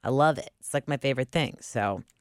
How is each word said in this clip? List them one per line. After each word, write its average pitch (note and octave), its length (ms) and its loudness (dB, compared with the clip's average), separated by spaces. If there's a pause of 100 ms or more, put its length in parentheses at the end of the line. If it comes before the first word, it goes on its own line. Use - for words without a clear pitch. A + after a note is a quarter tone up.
I G#2+ 40 -2
love C#3+ 280 4
it. - 140 -12 (100)
It's, - 120 -10
like, C#3+ 140 -2
my C#3+ 80 -2
favorite C3 380 -2
thing. D#3+ 260 0
So G2+ 420 -2 (200)